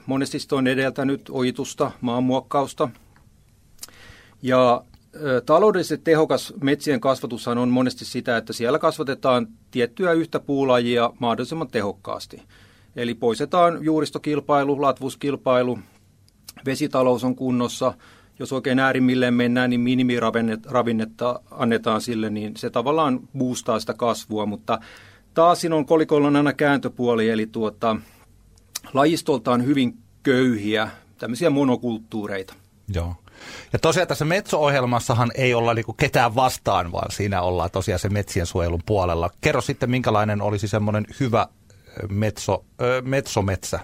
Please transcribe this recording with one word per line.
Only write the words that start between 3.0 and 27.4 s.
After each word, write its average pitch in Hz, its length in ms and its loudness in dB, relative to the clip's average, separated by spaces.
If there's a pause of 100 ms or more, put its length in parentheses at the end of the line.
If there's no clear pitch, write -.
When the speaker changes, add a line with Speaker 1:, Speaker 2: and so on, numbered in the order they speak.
Speaker 1:
Ja, 127 420 4 (300)
ö, 135 260 -2
taloudellisesti 170 640 2
tehokas 151 560 2
metsien 139 400 0
kasvatushan 123 580 -2
on 123 100 0
monesti 123 360 0
sitä, 123 320 -4
että 113 160 -4
siellä 120 260 0
kasvatetaan 131 680 0 (240)
tiettyä 127 420 0
yhtä 160 280 0
puulajia 123 800 2
mahdollisimman 127 500 -4
tehokkaasti. - 720 -6 (540)
Eli 120 180 -4
poistetaan 147 680 2
juuristokilpailu, 147 1040 0
latvuskilpailu, 127 960 0 (880)
vesitalous 131 580 0
on 127 120 0
kunnossa. 123 580 -2 (440)
Jos 127 140 -8
oikein 131 260 0
äärimmilleen 127 560 2
mennään, 123 360 2
niin 123 100 0
minimirabennetta 117 1600 0 (100)
annetaan 113 500 0
sille, 110 300 -4
niin 107 260 -8
se 123 140 -8
tavallaan 131 500 0 (180)
boostaa 123 420 -2
sitä 113 140 -6
kasvua, 110 520 -2
mutta 104 320 -4 (560)
taas 170 260 6
siinä 165 160 -2
on 151 100 0
kolikolla 147 520 4
aina 147 140 2
kääntöpuoli, 120 760 0
eli 110 180 0